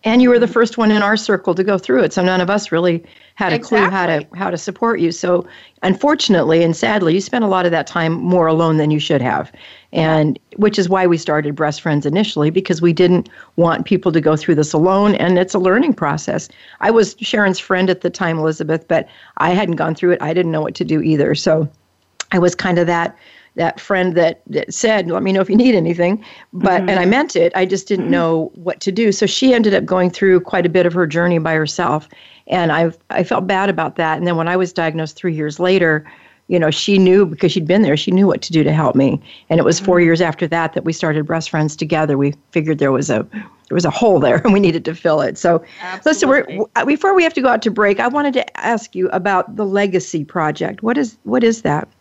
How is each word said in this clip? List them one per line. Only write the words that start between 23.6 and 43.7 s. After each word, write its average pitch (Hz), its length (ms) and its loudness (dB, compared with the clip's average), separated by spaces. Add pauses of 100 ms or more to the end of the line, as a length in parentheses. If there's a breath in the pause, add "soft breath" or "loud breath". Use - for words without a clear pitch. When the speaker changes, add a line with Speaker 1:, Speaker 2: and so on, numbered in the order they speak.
Speaker 1:
friend 185 380 -2
that, 165 320 2
that 151 260 -6
said, 214 340 0
"Let 175 140 -2
me 190 80 -2
know 190 100 0
if 185 80 -2
you 196 60 0
need 240 220 4
anything." 175 480 0 (280 loud breath)
But, 185 280 0
Speaker 3:
Mm-hmm. 185 80 -2
Speaker 1:
and 190 100 0
I 175 60 0
meant 262 320 0
it. 175 180 2
I 185 120 0
just 190 200 -4
didn't 190 200 -2
Speaker 3:
Mm-hmm. 170 60 0
Speaker 1:
know 165 420 0
what 175 260 -8
to 196 100 -4
do. 208 220 0
So 202 140 0
she 262 280 2
ended 214 200 2
up 170 100 0
going 180 260 0
through 185 300 2
quite 180 260 -2
a - 20 2
bit 175 180 2
of 170 80 2
her 175 120 0
journey 170 320 0
by 160 160 -2
herself. 156 540 -2 (400 loud breath)
And 170 240 0
I, 165 180 2 (200)
I - 120 -2
felt 190 240 -2
bad 196 220 0
about 160 260 -4
that. 160 240 -2
And 175 80 -4
then 175 100 0
when 165 120 -2
I 180 80 -2
was 185 160 -2
diagnosed 160 420 -4
three 170 200 -6
years 156 260 -6
later, 170 440 2 (440 loud breath)
you 175 100 0
know, 156 140 2
she 196 260 0
knew 190 260 6
because 160 280 -2
she'd 165 140 -4
been 190 160 2
there, 147 140 2
she 165 140 -4
knew 190 160 4
what - 160 0
to - 100 -10
do 156 120 2
to 156 80 2
help 156 240 0
me. 135 240 2 (280 loud breath)
And 165 120 2
it - 40 0
was 170 140 2
four 190 200 2
Speaker 3:
Mm-hmm. 175 80 4
Speaker 1:
years 165 140 2
after 165 280 -2
that 165 240 -2
that 180 120 -6
we 165 80 -2
started 156 320 -2
Breast 160 240 -4
Friends 151 280 -2
together. 156 420 -2
We 143 160 0 (160)
figured 156 280 -2
there 139 140 2
was 131 160 -2
a, 110 160 -2 (440 loud breath)
there - 80 -6